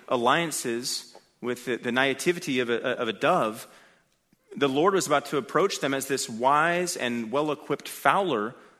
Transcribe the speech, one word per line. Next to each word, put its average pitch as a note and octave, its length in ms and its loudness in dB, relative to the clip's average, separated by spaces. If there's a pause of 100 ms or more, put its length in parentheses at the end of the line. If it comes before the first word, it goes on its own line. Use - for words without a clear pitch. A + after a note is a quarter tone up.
alliances C3 1080 0 (240)
with A#2+ 260 -4
the, B2 100 0
the A#2+ 160 -4
naivety C3+ 680 0
of A#2+ 100 0
a, A#2 100 0 (180)
of A#2+ 80 -2
a A2 60 -2
dove, A#2+ 540 0 (880)
the C#3+ 120 2
Lord D3+ 260 4
was F3 140 2
about C#3+ 200 2
to D3+ 100 -2
approach D#3 420 0
them C#3 140 0
as C3+ 140 -4
this C3 220 -2
wise D3+ 680 2
and A#2 340 -4
well-equipped C#3+ 560 -2
fowler C#3 680 2 (260)